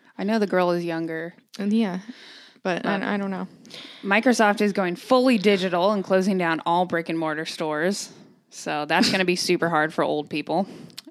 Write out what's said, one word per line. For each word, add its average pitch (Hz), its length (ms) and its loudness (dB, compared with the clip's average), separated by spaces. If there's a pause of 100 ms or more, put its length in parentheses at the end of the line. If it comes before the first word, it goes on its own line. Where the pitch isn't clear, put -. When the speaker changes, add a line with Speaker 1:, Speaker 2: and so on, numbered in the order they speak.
(160)
Speaker 1:
I 190 60 -8
know 214 160 0
the 208 80 0
girl 180 240 2
is 175 140 0
younger. 165 500 -6 (240)
Speaker 2:
And 202 140 -2
yeah, 196 280 0 (640)
but 175 240 -4
I, 202 120 0
Speaker 1:
But 190 100 -6
Speaker 2:
I 208 80 -2
don't 196 140 -4
know. 185 180 -8 (540)
Speaker 1:
Microsoft 214 580 4
is 208 140 2
going 180 220 0
fully 254 420 4
digital 185 540 2
and 196 120 -2
closing 190 340 2
down 165 280 0
all 175 180 2
brick 170 240 -4
and 165 100 -2
mortar 156 280 -4
stores. 160 640 -4 (400)
So 151 340 -6
that's 160 260 2
gonna 190 140 2
be 175 120 2
super 170 340 2
hard 156 240 2
for 160 100 0
old 147 240 -2
people 160 400 -2 (420)